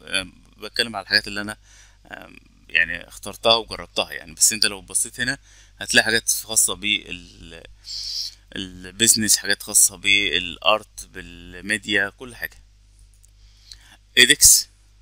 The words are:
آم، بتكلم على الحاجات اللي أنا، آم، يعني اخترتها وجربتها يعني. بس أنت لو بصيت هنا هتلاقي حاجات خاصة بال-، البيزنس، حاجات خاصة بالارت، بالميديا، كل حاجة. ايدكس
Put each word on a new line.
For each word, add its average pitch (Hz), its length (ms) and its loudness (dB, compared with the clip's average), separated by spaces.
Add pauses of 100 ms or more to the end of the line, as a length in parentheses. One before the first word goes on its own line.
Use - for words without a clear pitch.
آم، 90 300 -6 (260)
بتكلم 110 380 -6
على 98 60 -6
الحاجات 104 260 0
اللي 104 120 -8
أنا، 104 160 -10 (560)
آم، - 240 -18 (320)
يعني 85 400 0
اخترتها 113 460 0
وجربتها 95 580 -6
يعني. 78 220 -14
بس - 180 2
أنت 107 140 0
لو 98 140 -6
بصيت 98 400 -6
هنا 127 180 -4 (400)
هتلاقي 117 260 2
حاجات 110 260 0
خاصة - 440 0
بال-، 87 880 -6 (920)
البيزنس، 95 800 2
حاجات - 260 -4
خاصة 101 340 2
بالارت، 98 1080 0
بالميديا، 95 1040 -4
كل 123 260 -18
حاجة. - 200 -12 (1600)
ايدكس - 500 6 (340)